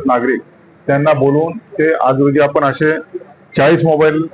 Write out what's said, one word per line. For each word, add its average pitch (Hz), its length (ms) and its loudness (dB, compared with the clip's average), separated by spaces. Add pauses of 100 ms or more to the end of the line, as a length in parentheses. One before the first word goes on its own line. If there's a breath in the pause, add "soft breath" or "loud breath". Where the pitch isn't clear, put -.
नागरिक, 123 340 0 (480)
त्यांना 147 260 2
बोलवून 147 440 0
ते 156 360 -4
आज 135 280 0
रोजी 139 180 2
आपण 147 240 0
असे 151 340 -2 (600)
चाळीस 165 260 2
मोबाईल 156 500 2